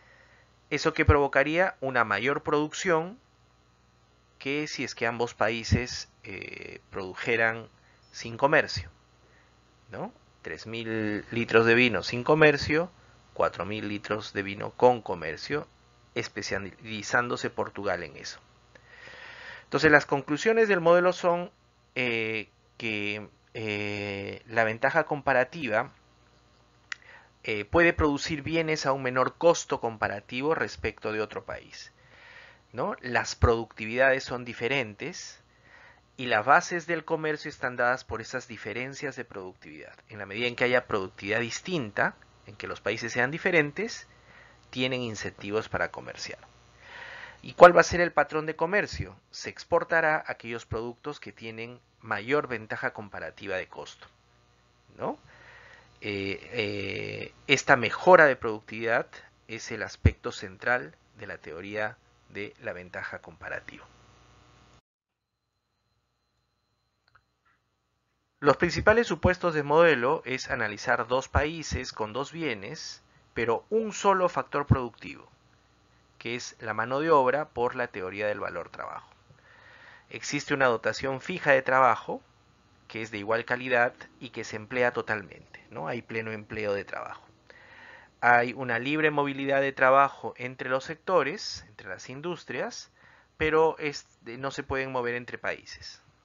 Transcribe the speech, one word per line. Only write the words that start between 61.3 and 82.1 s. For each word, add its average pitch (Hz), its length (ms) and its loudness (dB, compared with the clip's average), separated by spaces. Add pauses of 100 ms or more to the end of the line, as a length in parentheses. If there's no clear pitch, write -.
teoría 104 580 -8 (320)
de 101 320 -12
la 113 120 -8
ventaja 92 480 -12
comparativa. - 640 -14 (4000)
Los 143 180 6
principales 208 520 2
supuestos 175 460 0
de 147 100 0
modelo 147 600 4
es 127 260 -6
analizar 120 580 -2
dos 127 200 0
países 147 640 -4
con 107 200 -6
dos 127 180 -6
bienes, 135 720 -8 (320)
pero 113 340 0
un 220 240 0
solo 190 360 2
factor 143 380 -4
productivo, - 600 -2 (920)
que 120 180 -6
es - 240 -12
la 110 140 -6
mano 120 260 -2
de 160 100 2
obra 139 380 4
por 120 260 -2
la 123 140 -4
teoría 101 400 -6
del 104 100 -4
valor 87 300 -8
trabajo. - 420 -12 (1000)
Existe - 440 -4
una 135 120 4
dotación 127 540 0
fija 165 300 -2
de 135 120 6
trabajo, 131 600 2 (680)